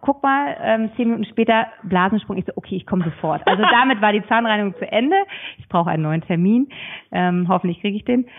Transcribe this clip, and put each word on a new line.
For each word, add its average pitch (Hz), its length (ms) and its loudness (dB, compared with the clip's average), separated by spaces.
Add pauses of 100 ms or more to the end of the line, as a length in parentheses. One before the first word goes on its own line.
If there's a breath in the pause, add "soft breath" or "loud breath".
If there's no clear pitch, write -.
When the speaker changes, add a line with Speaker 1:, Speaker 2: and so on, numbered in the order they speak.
Speaker 1:
guck 277 220 -4
mal, 277 400 0
ähm, 220 340 0
zehn 240 120 0
Minuten 226 180 -2
später 226 400 2 (160)
Blasensprung. 190 560 0
Ich - 80 -4
so, - 100 -10
okay, - 200 -8
ich - 100 -8
komm 185 160 0
sofort. 156 440 -4
Also 196 160 2
Speaker 2:
<laughs> 208 80 4
Speaker 1:
damit 247 300 2
war 208 140 4
die 202 120 -2
Zahnreinigung 214 520 0
zu - 120 -8
Ende. 269 260 2 (420 loud breath)
Ich - 100 -20
brauche 170 220 0
einen 160 120 0
neuen 156 200 -2
Termin. 202 460 2 (420 loud breath)
Ähm, 180 400 0
hoffentlich 175 320 0
kriege 202 160 -2
ich - 80 -14
den. 247 180 0 (140 loud breath)